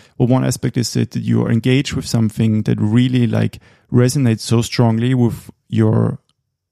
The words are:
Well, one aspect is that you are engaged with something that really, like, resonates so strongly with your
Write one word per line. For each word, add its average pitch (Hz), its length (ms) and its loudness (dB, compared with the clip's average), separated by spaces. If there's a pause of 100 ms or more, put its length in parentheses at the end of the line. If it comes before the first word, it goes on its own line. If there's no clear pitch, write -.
(180)
Well, 123 100 2
one 131 160 2
aspect 131 320 -4
is 120 160 -2
that 117 240 -4
you 113 260 0
are 113 80 -2
engaged 131 440 0
with 131 120 -6
something 110 580 0
that 113 140 0
really, 120 480 2
like, 110 320 -2 (320)
resonates 123 500 2
so 117 200 0
strongly 117 540 0
with 120 360 -2 (180)
your 110 500 0 (540)